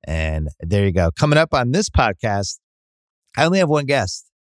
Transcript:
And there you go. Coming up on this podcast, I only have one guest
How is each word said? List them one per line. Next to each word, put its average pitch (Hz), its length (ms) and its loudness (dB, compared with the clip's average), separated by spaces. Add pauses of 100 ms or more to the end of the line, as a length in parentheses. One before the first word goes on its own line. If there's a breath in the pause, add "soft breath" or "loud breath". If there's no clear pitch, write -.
And 78 440 -4 (100)
there 101 260 0
you 98 60 2
go. 85 220 2
Coming 147 260 2
up 160 160 2
on 123 160 0
this 202 180 0
podcast, 104 720 -2 (760)
I 147 80 2
only 185 160 2
have 170 80 2
one 147 180 0
guest 127 460 -4 (100)